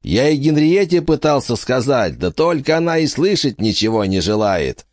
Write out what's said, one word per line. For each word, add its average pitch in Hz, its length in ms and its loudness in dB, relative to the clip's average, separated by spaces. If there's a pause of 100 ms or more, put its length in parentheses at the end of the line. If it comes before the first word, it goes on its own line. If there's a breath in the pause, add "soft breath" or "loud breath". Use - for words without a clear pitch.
Я 113 260 0
и 156 80 2
Генриетте 160 640 2
пытался 147 560 0
сказать, 120 640 -2
да 87 120 -2
только 156 460 0
она 165 220 0
и 156 80 0
слышать 151 560 -2
ничего 110 420 0
не 95 160 0
желает. 95 720 -2